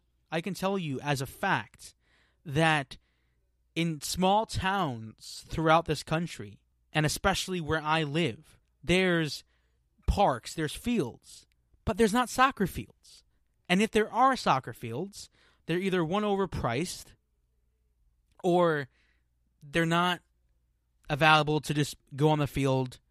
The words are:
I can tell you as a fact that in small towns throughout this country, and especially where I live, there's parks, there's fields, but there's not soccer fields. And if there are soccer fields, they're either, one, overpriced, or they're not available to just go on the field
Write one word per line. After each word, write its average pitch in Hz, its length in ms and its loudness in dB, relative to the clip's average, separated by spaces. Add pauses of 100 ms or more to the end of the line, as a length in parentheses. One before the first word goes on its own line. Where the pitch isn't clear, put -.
(300)
I 165 100 -2
can 190 120 -6
tell 190 240 -2
you 147 240 -4
as 143 200 -2
a 135 60 -6
fact - 680 -4 (500)
that 156 540 0 (760)
in 160 260 -2
small 196 460 0
towns 143 1000 -6
throughout 160 360 4
this 151 180 -4
country, 156 560 -6 (340)
and 156 140 2
especially 185 540 -2
where 156 220 -2
I 156 200 0
live, 143 560 -4 (240)
there's 170 640 0 (640)
parks, 160 480 0
there's 156 200 -4
fields, - 720 -4 (380)
but 208 140 -2
there's 220 140 4
not 247 160 2
soccer 254 380 2
fields. - 580 -12 (440)
And 180 120 4
if 220 100 2
there 214 220 0
are 254 240 4
soccer 135 360 0
fields, 131 580 -10 (360)
they're 165 120 0
either, 185 260 0
one, 185 180 0
overpriced, 185 840 -2 (1400)
or 170 420 2 (760)
they're 151 240 -2
not 170 360 2 (880)
available 151 500 4
to 151 140 -4
just 147 220 -2 (180)
go 143 140 2
on 151 100 2
the 143 80 0
field 131 540 -2 (100)